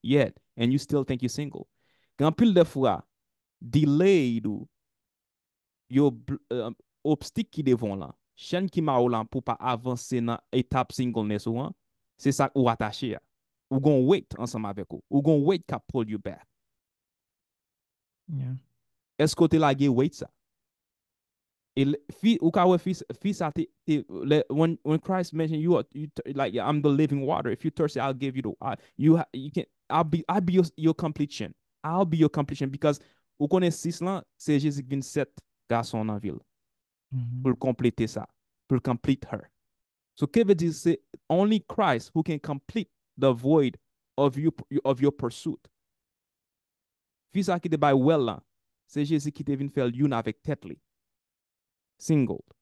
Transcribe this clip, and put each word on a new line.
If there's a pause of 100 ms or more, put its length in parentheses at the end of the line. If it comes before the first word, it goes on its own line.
yet, (180)
en
you
stil
tink
you
single. (520)
Gen
anpil
dèfwa (600)
diley
ou (1200)
yo, (920)
obstik
ki
devan
ou
lan, (200)
chèn
ki
mari
ou
lan,
pou
pa
avanse
nan (120)
etap
ou
an. (480)
Se
sa
k
ou
atache
a. (500)
Ou
gen
youn
weyt
ansanm
avèk
ou,
ou
gen
youn
weyt
k
ap
poul
you
back. (2750)
Èske
ou
te
lage
weyt
sa
a? (1400)
E
lè (200)
fi
ou
ka
wè
fi
sa
te (240)
te (260)
lè (100)
wen (300)
Chris
mention
yo
a (500)
like
i
an
de
living
water.
If
yo
toucher
i,
l
gav
yo
to
a (220)
yo (400)
be (160)
yo
complete
chen. (280)
I
l
be
yo
complete
chen,
bikaz (400)
ou
konnen
sis
lan (180)
se
Jezi
ki
vin
sèt (400)
gason
nan
vil (1000)
pou
l
konplete
sa, (400)
pou
l
complete
her. (720)
So
ke
vle
di
se (340)
only
Chris
who
can
complete (240)
de
voye (480)
of
yo
poursouit (1600)
fi
sa
ki
te
bay
wè
l
lan (440)
se
Jezi
ki
te
vin
fè
l
youn
avèk
tèt
li. (1300)
Single (200)